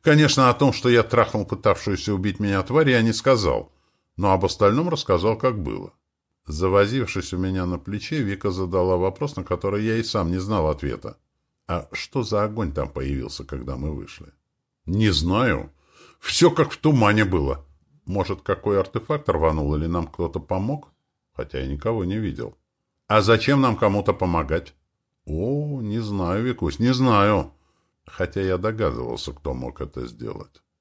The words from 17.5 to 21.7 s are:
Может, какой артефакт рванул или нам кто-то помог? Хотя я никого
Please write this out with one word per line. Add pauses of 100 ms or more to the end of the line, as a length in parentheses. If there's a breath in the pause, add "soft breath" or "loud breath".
Может,
какой
артефакт
рванул
или
нам
кто-то
помог? (440)
Хотя
я
никого